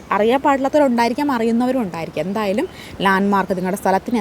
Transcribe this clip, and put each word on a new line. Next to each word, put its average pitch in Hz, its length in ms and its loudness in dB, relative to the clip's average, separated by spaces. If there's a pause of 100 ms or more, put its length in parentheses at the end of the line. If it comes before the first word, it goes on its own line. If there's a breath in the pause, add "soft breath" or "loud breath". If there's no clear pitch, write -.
(160)
അറിയാൻ 233 300 2
പാടില്ലാത്തവരുണ്ടായിരിക്കാം, 269 920 2
അറിയുന്നവരും 240 500 0
ഉണ്ടായിരിക്കാം. 160 420 -6
എന്തായാലും 214 400 -2 (380 loud breath)
ലാൻഡ്മാർക്ക്, 196 540 2
നിങ്ങളുടെ 185 240 -4
സ്ഥലത്തിന് 196 380 0